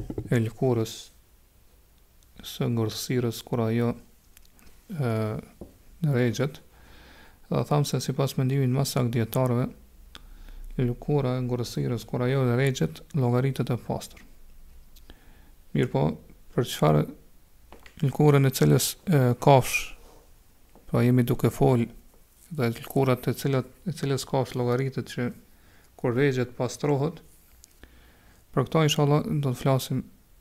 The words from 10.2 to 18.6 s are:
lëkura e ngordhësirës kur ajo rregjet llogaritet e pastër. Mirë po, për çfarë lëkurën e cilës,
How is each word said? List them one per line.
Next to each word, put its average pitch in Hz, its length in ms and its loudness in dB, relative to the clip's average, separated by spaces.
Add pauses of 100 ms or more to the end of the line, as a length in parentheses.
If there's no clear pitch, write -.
lëkura 127 580 0
e 127 80 -4
ngordhësirës 120 640 -4
kur 127 160 -2
ajo 131 240 2
rregjet 135 540 0 (100)
llogaritet 127 560 0
e 120 80 0
pastër. - 440 -8 (1500)
Mirë 135 180 0
po, 135 120 0 (500)
për 123 160 -2
çfarë 151 340 2 (1000)
lëkurën 139 460 4
e 135 40 0
cilës, 147 340 4 (180)